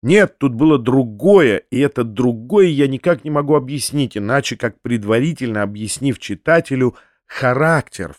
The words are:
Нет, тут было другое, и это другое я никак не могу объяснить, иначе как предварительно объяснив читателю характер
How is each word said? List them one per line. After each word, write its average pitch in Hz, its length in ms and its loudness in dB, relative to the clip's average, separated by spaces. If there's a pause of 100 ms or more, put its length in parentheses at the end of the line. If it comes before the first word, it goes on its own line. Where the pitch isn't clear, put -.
Нет, 185 340 2
тут 135 160 0
было 147 240 4
другое, 127 800 2
и - 220 -6
это 139 240 0
другое 123 640 0
я 143 200 0
никак 135 360 -2
не 151 80 -8
могу 147 240 0
объяснить, 135 600 -4
иначе 113 400 -2
как 110 260 -6
предварительно 117 800 -2
объяснив 107 560 -4
читателю 127 760 -2 (300)
характер 131 920 -2